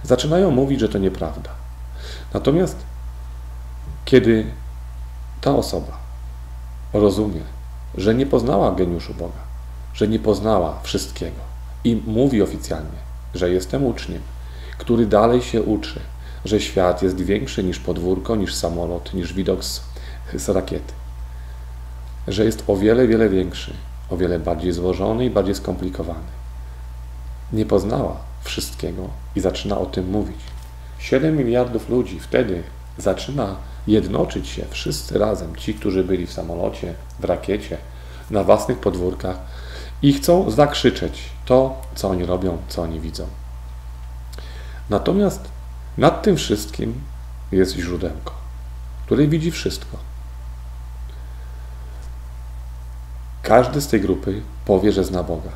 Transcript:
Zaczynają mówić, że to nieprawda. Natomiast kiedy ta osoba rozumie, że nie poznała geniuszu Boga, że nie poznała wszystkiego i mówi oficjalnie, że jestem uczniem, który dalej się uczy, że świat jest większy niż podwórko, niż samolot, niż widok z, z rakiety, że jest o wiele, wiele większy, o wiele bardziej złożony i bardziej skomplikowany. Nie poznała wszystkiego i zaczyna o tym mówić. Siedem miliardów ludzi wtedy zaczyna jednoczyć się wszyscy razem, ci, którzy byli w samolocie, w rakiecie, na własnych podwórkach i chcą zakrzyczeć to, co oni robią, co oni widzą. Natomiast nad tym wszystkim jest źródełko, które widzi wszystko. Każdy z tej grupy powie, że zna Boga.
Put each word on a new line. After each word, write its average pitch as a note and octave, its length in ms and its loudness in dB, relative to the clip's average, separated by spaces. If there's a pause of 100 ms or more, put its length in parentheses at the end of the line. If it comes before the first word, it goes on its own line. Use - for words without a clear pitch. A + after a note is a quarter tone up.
Zaczynają D#3+ 480 4
mówić, C3+ 300 4
że G#2+ 80 4
to G#2 100 0
nieprawda. F2+ 520 -2 (840)
Natomiast D3+ 420 4 (1300)
kiedy A2+ 420 8 (920)
ta C#3 160 4
osoba - 420 0 (960)
rozumie, G#2 480 4 (540)
że G2+ 200 4
nie C3+ 120 4
poznała C3 460 4
geniuszu F2 420 0
Boga, - 260 -8 (540)
że G#2+ 140 2
nie A2 100 2
poznała G2 640 2
wszystkiego - 580 -4 (440)
i A#2 220 4
mówi A#2 360 4
oficjalnie, D#2+ 560 -2 (360)
że F2+ 160 2
jestem G#2+ 360 2
uczniem, F2+ 360 -2 (560)
który A#2 280 4
dalej A2+ 360 6
się A2+ 200 2
uczy, - 380 0 (440)
że G#2+ 160 4
świat F2+ 420 4
jest F#2 180 2
większy G2+ 440 0
niż F2+ 140 0
podwórko, F2+ 580 0
niż F#2+ 180 0
samolot, E2+ 600 -2
niż F2 180 -2
widok F#2 320 0
z, - 160 -6 (540)
z - 140 -4
rakiety, F2+ 440 0 (1400)
że G2 160 4
jest A2 220 2
o G2+ 100 4
wiele, A2+ 300 6
wiele A2 220 6
większy, F2+ 440 0 (380)
o F#2 60 -2
wiele F2 220 2
bardziej E2+ 340 0
złożony F#2 520 2
i A#2+ 60 2
bardziej G2 240 2
skomplikowany. F2 880 -6 (1120)
Nie G#2+ 140 2
poznała G2+ 500 2 (280)
wszystkiego - 640 -6 (280)
i F#2+ 40 0
zaczyna F#2+ 380 0
o F2 80 0
tym F#2 240 -2
mówić. G2+ 300 -2 (580)
Siedem D#3 380 2
miliardów A#2+ 520 2
ludzi G2+ 320 0
wtedy G#2 420 0 (360)
zaczyna G#2 580 -2 (300)
jednoczyć D#2 640 2
się - 220 -6
wszyscy - 480 -4
razem, F#2 380 0
ci, G#2+ 180 -4
którzy F#2 300 0
byli F2+ 220 0
w - 60 -12
samolocie, E2+ 640 -4 (260)
w - 40 -4
rakiecie, F#2 540 -2 (520)
na G2+ 140 2
własnych G#2 340 6
podwórkach F#2 580 0 (680)
i C#3+ 100 10
chcą E3+ 380 6
zakrzyczeć A#2+ 720 4 (240)
to, C3 360 4 (120)
co G2+ 140 -2
oni F2+ 180 2
robią, F2+ 320 0 (100)
co - 140 -4
oni D#2+ 180 -4
widzą. D#2 260 -6 (1600)
Natomiast F#3+ 580 2 (500)
nad D#3 240 6
tym F#3 140 6
wszystkim A2+ 640 -2 (520)
jest F#2 220 4
źródełko, E2+ 580 -4 (760)
które C3 200 6
widzi D#3+ 240 2
wszystko. - 460 -4 (3500)
Każdy B2 380 6
z C#3+ 80 -4
tej A2 120 4
grupy G2 420 0 (220)
powie, G2 280 6
że F#2 120 4
zna F2+ 180 0
Boga. D#2+ 340 -4